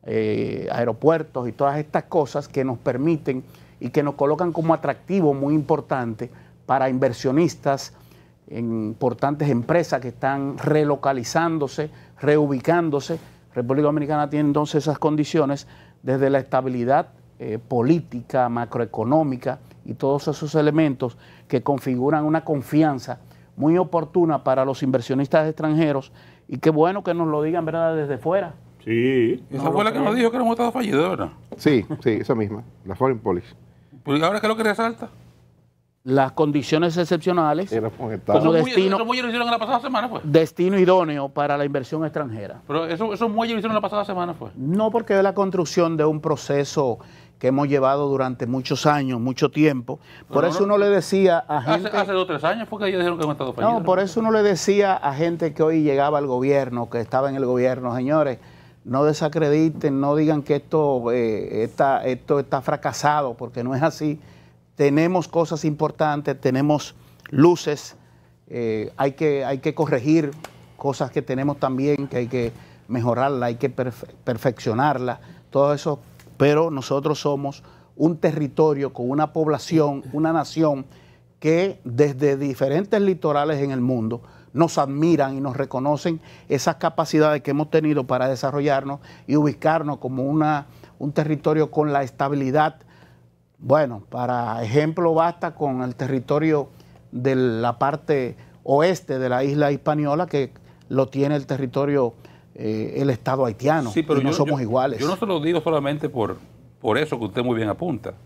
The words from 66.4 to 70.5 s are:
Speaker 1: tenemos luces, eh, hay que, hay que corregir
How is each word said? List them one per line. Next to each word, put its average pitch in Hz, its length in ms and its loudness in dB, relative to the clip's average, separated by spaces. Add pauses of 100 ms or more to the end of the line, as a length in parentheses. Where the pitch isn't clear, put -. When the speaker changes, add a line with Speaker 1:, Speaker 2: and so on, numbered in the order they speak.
Speaker 1:
tenemos 165 540 0 (340)
luces, 151 640 2 (520)
eh, 110 500 -4
hay 139 160 0
que, 143 320 0
hay 135 140 -4
que 147 160 -2
corregir 147 560 2 (460)